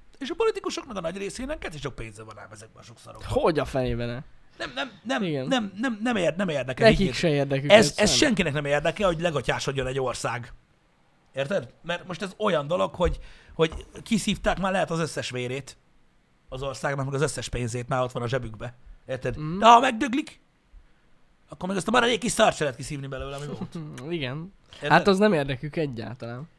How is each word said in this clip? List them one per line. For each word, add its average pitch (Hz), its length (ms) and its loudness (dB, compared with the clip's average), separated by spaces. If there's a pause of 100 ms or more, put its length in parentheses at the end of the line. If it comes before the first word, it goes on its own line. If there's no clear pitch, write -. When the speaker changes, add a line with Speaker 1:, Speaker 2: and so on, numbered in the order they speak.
(200)
Speaker 1:
És 262 100 -8
a 339 60 -6
politikusoknak 403 640 -2
a 185 40 -8
nagy 165 160 -6
részének 247 400 -8
keci 185 220 -10
sok 135 160 -8
pénze 113 280 -12
van 107 160 -18
ám - 120 -18
ezekben 117 300 -20
a - 40 -20
sok - 140 -20
szarokban. - 300 -14
Speaker 2:
Hogy 196 300 4
a 131 60 2
fenében 120 420 -2
ne? 117 140 -8 (360)
Speaker 1:
Nem, 330 180 -8
nem, 262 160 -6 (120)
nem, 240 200 -2
Speaker 2:
Igen. 147 240 -2
Speaker 1:
nem, 220 300 0
nem, 226 260 -2
nem 240 120 2
ér-, 160 200 2
nem 190 140 0
érdekel, 131 360 -2
Speaker 2:
Nekik 208 120 10
Speaker 1:
higgyétek. 131 220 0
Speaker 2:
se 175 100 4
érdekük 139 420 2
Speaker 1:
Ez, 214 140 12
Speaker 2:
ez, - 120 -2
Speaker 1:
ez 208 120 4
Speaker 2:
nem. - 80 2
Speaker 1:
senkinek 202 360 4
nem 147 120 -2
érdekel, 156 420 2
hogy 165 140 2
legatyásodjon 135 680 0
egy 131 120 -4
ország. 120 540 -4 (800)
Érted? 139 400 -4 (100)
Mert 175 240 -6
most 180 140 -8
ez 190 160 -8
olyan 165 300 0
dolog, 185 280 0
hogy, 170 240 2 (340)
hogy - 320 0 (180)
kiszívták 196 560 0
már 190 120 0
lehet 175 200 0
az 165 80 -2
összes 147 300 -4
vérét 123 480 -8 (720)
az 131 140 -10
országnak, 139 420 -4
meg 143 80 -6
az 135 80 2
összes 131 280 -2
pénzét 120 380 -4
már 131 140 0
ott 123 100 -2
van 120 120 -6
a 120 40 -2
zsebükbe. 117 480 -6 (320)
Érted? 127 300 -6
Speaker 2:
Mhm. 156 220 -6
Speaker 1:
De 220 60 6
ha 233 140 12
megdöglik, 262 640 -2 (1080)
akkor - 180 -10
meg 196 100 0
azt 170 100 -4
a - 40 -2
maradék 233 280 4
kis 240 120 -2
szart 208 240 6
se - 80 -2
lehet 135 140 -4
kiszívni 139 300 -8
belőle, 135 280 -8
ami 147 100 -10
volt. 170 320 -10 (180)
Speaker 2:
<laughs> 143 200 -8
Igen. 151 380 -6 (200)
Speaker 1:
Érted? 147 180 -6
Speaker 2:
Hát 165 160 8
az 190 100 6
nem 208 160 6
érdekük 139 420 -2
egyáltalán. 120 840 -8